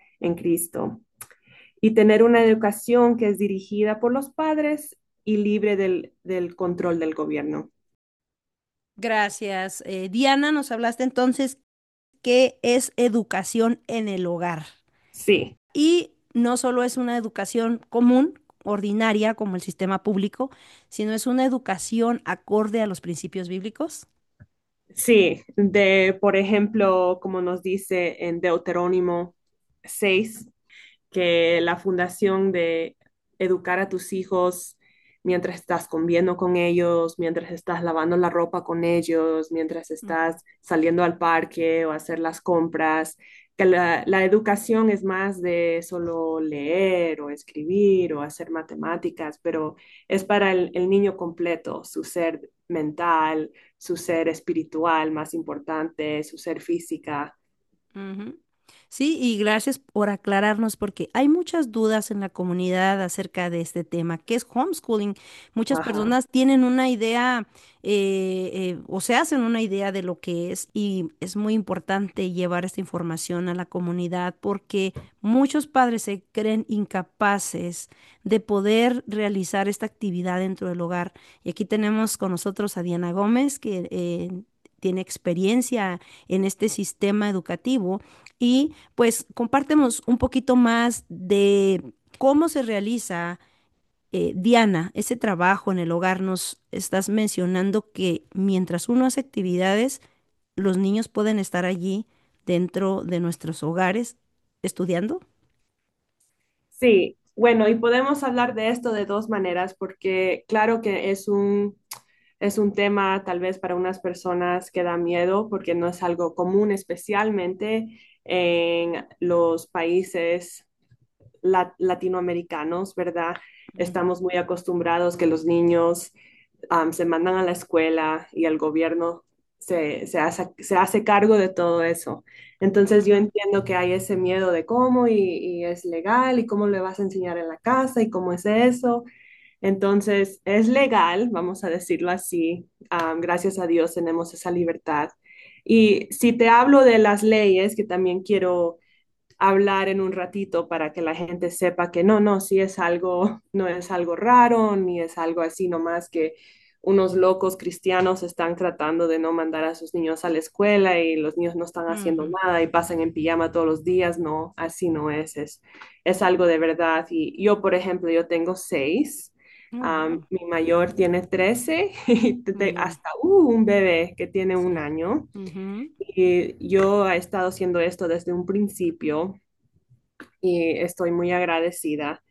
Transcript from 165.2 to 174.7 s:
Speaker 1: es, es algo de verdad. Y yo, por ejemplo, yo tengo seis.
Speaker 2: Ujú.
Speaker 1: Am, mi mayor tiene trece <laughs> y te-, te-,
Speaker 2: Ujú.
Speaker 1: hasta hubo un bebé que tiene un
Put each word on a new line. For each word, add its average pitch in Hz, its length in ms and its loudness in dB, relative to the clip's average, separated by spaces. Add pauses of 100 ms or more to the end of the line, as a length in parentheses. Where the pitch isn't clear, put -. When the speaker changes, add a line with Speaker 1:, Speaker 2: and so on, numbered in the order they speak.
Speaker 1:
es, - 240 -12 (420)
es 185 180 0
algo 180 240 4
de 165 120 4
verdad. 165 520 0
Y 160 320 -4
yo, 208 200 2
por 190 120 2
ejemplo, 180 360 -2
yo 165 160 2
tengo 170 300 -2
seis. 175 760 -4 (400)
Speaker 2:
Ujú. 233 60 -10
Speaker 1:
Am, 160 520 -4
mi 185 160 -6
mayor 170 460 2
tiene 180 340 2
trece 247 760 0
<laughs> - 60 -8
y 233 380 4
te-, 196 100 -4
te-, 196 200 -2
Speaker 2:
Ujú. 175 40 -6
Speaker 1:
hasta 170 300 -6 (140)
hubo 359 260 8
un 226 160 4
bebé 185 520 2
que 175 100 -4
tiene 185 300 0
un 180 220 0